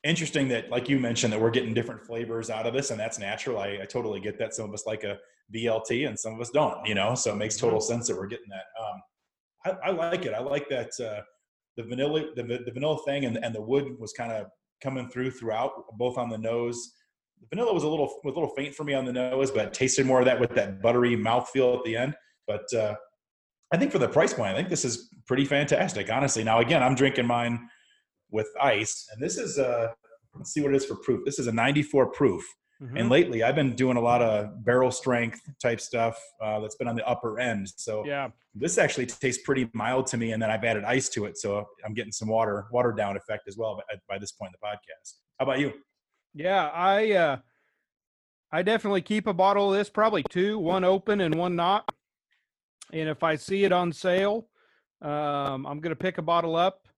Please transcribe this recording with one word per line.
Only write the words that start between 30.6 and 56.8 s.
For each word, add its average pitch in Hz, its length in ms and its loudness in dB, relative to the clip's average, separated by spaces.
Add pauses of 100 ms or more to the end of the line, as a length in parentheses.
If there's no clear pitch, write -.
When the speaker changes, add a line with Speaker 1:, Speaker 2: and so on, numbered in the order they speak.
Speaker 1:
what 143 100 2
it 139 60 6
is 135 80 2
for 107 120 -6
proof. - 280 0
This 147 140 -2
is 120 80 -2
a 113 40 0
ninety-four 135 600 4
proof. 101 340 2 (360)
Speaker 2:
Mm-hmm. 127 160 -8
Speaker 1:
And 117 120 2
lately, 123 340 6
I've 131 120 2
been 135 200 2
doing 127 220 4
a 117 40 2
lot 120 200 4
of 107 420 0
barrel 123 280 6
strength 120 500 -2 (200)
type 117 200 0
stuff, 113 340 0 (260)
uh, 107 180 -2
that's 107 160 -8
been 123 120 -4
on 117 80 -2
the 110 120 -4
upper 117 320 -2
end. 110 360 -2
So 107 300 -6
Speaker 2:
Yeah. 143 240 -4 (240)
Speaker 1:
this 143 240 -2
actually 131 300 2
tastes - 360 -4
pretty 131 300 0
mild 123 340 0
to 123 100 -4
me, 113 160 -2
and 110 100 -2
then 107 80 2
I've 110 120 -2
added 110 200 0
ice 127 260 0
to 104 160 -4
it, 101 120 -10
so 104 280 -4 (180)
I'm 107 120 -10
getting 110 160 -8
some 110 160 -8
water, 107 440 0
watered 120 260 2
down 101 200 0
effect 104 300 -8
as 101 100 -16
well 107 320 -6
by, 107 60 -8 (120)
by 98 120 -6
this 101 140 -12
point 92 200 -14
in - 80 -20
the 104 60 -8
podcast. - 460 -14 (260)
How 131 60 0
about 113 140 -2
you? 143 140 -2 (600)
Speaker 2:
Yeah, 170 360 0
I, 196 420 2
uh, 156 240 4 (1120)
I 160 100 0
definitely 202 400 2
keep 214 240 -2
a 208 80 0
bottle 196 380 4
of 196 60 4
this, 202 120 0
probably 208 400 2
two, 208 300 0
one 180 240 2
open 196 380 4
and 160 140 2
one 175 200 0
not. 180 340 2 (1040)
And 160 160 -2
if 151 140 -2
I 160 120 4
see 196 280 0
it 185 80 6
on 180 200 4
sale, 196 560 2 (540)
um, 143 640 -2
I'm 143 140 -8
gonna 160 160 -4
pick 185 240 -4
a - 20 -6
bottle 165 340 2
up. 185 320 0 (100)